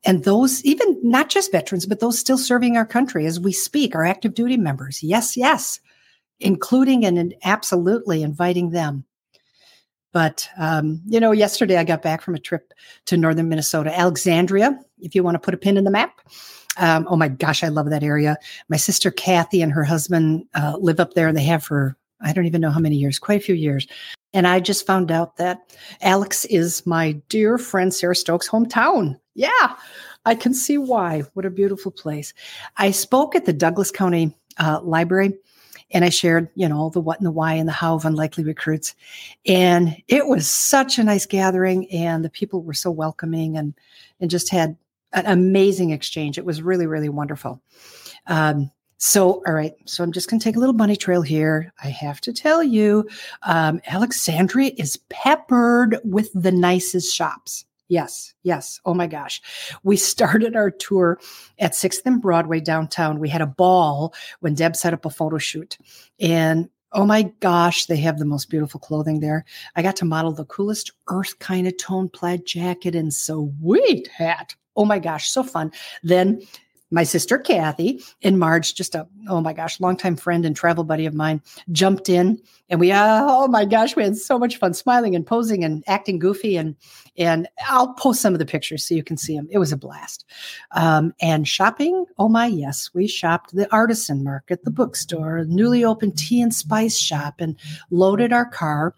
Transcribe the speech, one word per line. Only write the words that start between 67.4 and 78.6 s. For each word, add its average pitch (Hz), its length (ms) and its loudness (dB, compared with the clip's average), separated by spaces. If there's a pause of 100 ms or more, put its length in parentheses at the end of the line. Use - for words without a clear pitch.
gosh, 175 440 2
they 165 120 0
have 151 200 0
the 151 80 -4
most 147 240 -4
beautiful 151 300 -4
clothing 156 400 -2
there. 151 240 -2 (320)
I 170 80 -2
got 190 140 -2
to 180 80 -4
model 160 260 -2
the 151 140 -8
coolest 208 460 -6 (180)
earth 185 300 -6
kind 185 280 -2
of 185 100 -4
tone 185 320 -4
plaid 175 360 -6
jacket 175 500 -4
and 156 180 -2
sweet 156 920 0
hat. 170 480 -6 (200)
Oh 208 100 2
my 208 120 2
gosh, 156 320 -6
so 262 140 -2
fun. 160 280 -6 (320)
Then 185 380 4 (480)
my 170 140 2
sister 226 360 0
Kathy 170 600 -2 (200)
and 190 160 4
Marge, 165 380 2